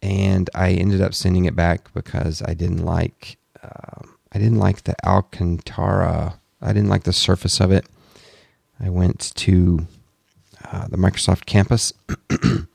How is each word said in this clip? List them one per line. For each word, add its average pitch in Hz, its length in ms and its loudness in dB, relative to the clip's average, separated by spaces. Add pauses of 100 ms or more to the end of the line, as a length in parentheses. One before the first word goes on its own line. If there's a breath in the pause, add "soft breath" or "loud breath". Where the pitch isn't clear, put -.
and 95 520 0
I 92 180 2
ended 95 280 2
up 95 140 0
sending 90 320 2
it 85 100 -2
back 85 380 0
because - 480 -6
I 85 100 -6
didn't 85 320 -2
like, 85 540 -4 (240)
uh, - 400 -20 (300)
I 101 60 -2
didn't 110 200 4
like 98 260 0
the - 100 -2 (120)
Alcantara. 87 1300 -2 (220)
I 101 140 -4
didn't 101 160 2
like 95 140 0
the 92 100 -2
surface - 440 -2
of 95 140 4
it. 95 140 2 (920 soft breath)
I 92 120 -4
went 90 460 -2
to, 87 500 4 (840)
uh, - 180 -10
the - 100 -6
Microsoft - 480 2
campus, 107 480 0 (120)
<clears throat> - 240 -10
and - 440 0